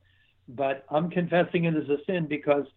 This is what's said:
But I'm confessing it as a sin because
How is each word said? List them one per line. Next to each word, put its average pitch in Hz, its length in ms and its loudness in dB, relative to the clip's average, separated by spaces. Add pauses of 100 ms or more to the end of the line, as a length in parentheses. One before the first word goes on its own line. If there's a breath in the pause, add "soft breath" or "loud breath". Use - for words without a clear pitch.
(480)
But 135 420 -4
I'm 165 220 0
confessing 170 540 2
it 165 100 2
as 143 140 -2
a 143 160 2
sin 180 220 -2
because 143 380 0 (120)